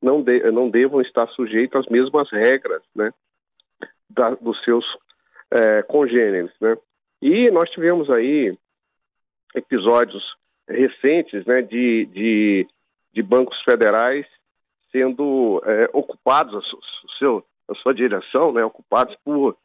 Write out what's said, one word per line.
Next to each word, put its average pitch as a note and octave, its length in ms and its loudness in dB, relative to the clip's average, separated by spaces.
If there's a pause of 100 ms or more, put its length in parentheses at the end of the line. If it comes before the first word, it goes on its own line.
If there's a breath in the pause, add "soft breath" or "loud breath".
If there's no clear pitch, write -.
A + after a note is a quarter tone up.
não C#3 200 2
de-, B2 280 2
não A#2+ 180 0
devam C3 320 2
estar A#2+ 280 -2
sujeitas B2 560 -2
às - 60 -10
mesmas C3+ 400 0
regras, A2 520 0 (120)
né, G#2+ 180 -2 (1000 loud breath)
da, A#2 240 0
dos A#2 300 -8
seus, A#2 200 2 (680 soft breath)
eh, A2 320 2
congêneres, A#2 680 0 (100)
né? A2+ 160 0 (460)
E G#3+ 280 4
nós B3 200 2
tivemos E3+ 400 0
aí B2 460 0 (1000)
episódios A#2 680 0 (460)
recentes, C3 800 -2
né, B2 160 2
de, A2+ 440 -2
de, G#2 600 0 (460)
de A2 100 -4
bancos B2 400 0
federais A#2+ 640 2 (680)
sendo, C3 720 0
eh, A2 280 2
ocupados, C#3 640 -2
a G#2 60 -6
su-, - 220 -12
su-, - 360 -20
seu, B2+ 260 0 (240)
a G#2 80 -8
sua C3 180 -2
direção, B2+ 580 0
né, A#2 120 0
ocupados A2 500 -4 (100)
por C#3 400 0